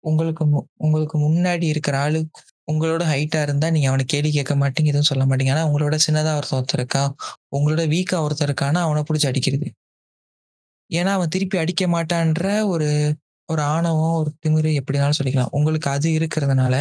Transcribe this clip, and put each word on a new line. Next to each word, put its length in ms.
உங்களுக்கு 420
மு-, 200
உங்களுக்கு 420
முன்னாடி 440
இருக்கிற 360
ஆளு 220
உங்களோட 380
ஹைட்டா 380
இருந்தா, 280
நீங்க 180
அவன 140
கேள்வி 280
கேட்க 240
மாட்டீங்க, 300
எதுவும் 180
சொல்ல 220
மாட்டீங்க. 260
ஆனா, 180
உங்களோட 300
சின்னதா 380
ஒருத்தன், 220
ஒருத்தன் 220
இருக்கான், 320
உங்களோட 360
வீக்கா 320
ஒருத்தன் 280
இருக்கான்னா, 340
அவன 200
புடிச்சு 240
அடிக்கிறது. 420
ஏன்னா, 220
அவன் 160
திருப்பி 300
அடிக்க 280
மாட்டான்ற 800
ஒரு, 220
ஒரு 140
ஆணவம், 520
ஒரு 240
திமிரு 360
எப்படினாலும் 480
சொல்லிக்கலாம். 280
உங்களுக்கு 400
அது 200
இருக்கிறதுனால 720